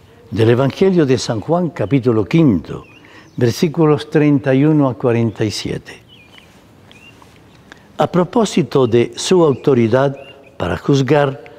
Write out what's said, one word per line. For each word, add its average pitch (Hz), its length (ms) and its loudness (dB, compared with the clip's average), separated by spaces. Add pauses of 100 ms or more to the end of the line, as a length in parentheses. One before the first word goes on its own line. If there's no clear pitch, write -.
(320)
Del 110 180 0
Evangelio 143 560 2
de 127 140 0
San 117 200 -6
Juan, 165 300 -2
capítulo 110 560 -2
quinto, 104 580 0 (540)
versículos 151 720 0
treinta 143 460 2
y 135 100 2
uno 151 240 2
a 120 60 -6
cuarenta 117 500 -2
y 104 60 -2
siete. - 500 -10 (2000)
A 151 80 0
propósito 170 800 0
de 117 280 0
su 180 280 2
autoridad 131 720 0 (400)
para 87 200 -6
juzgar, 139 680 0 (160)